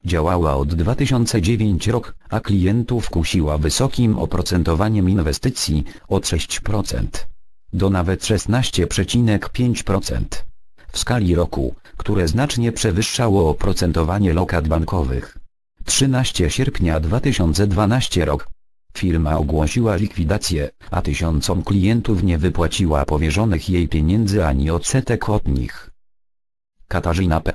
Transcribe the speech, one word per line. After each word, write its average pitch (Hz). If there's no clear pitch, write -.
Działała 85
od 71
dwa 87
tysiące 123
dziewięć 101
rok, 113
a 110
klientów 104
kusiła 78
wysokim 110
oprocentowaniem 90
inwestycji, 76
od 95
sześć -
procent -
do 95
nawet 92
szesnaście 104
przecinek 110
pięć 123
procent -
w -
skali 101
roku, 71
które 95
znacznie 117
przewyższało 104
oprocentowanie 87
lokat 82
bankowych. 78
Trzynaście 127
sierpnia 82
dwa 78
tysiące 87
dwanaście 101
rok. 73
Firma 80
ogłosiła 78
likwidację, 87
a 87
tysiącom 80
klientów 101
nie 87
wypłaciła 80
powierzonych 82
jej 87
pieniędzy 98
ani 69
odsetek 117
od 107
nich. -
Katarzyna 85
P. 80